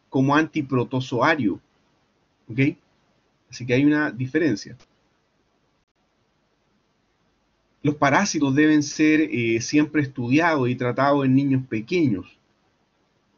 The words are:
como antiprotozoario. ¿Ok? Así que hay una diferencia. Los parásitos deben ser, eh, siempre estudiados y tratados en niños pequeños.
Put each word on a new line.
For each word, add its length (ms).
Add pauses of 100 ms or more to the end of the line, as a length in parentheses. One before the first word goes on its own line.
como 260
antiprotozoario. 1200 (880)
¿Ok? 100 (880)
Así 160
que 80
hay 120
una 260
diferencia. 640 (3000)
Los 120
parásitos 580
deben 300
ser, 380
eh, 400
siempre 400
estudiados 680
y 80
tratados 480
en 120
niños 340
pequeños. 680 (1000)